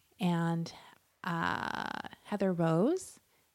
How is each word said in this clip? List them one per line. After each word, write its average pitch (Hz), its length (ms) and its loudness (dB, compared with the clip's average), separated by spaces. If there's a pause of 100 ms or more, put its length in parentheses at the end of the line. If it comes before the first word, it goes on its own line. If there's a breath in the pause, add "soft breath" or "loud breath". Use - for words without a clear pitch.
(200)
and, 170 520 0 (520 loud breath)
uh, - 680 -2 (340)
Heather 202 300 0
Rose. 170 680 2 (360)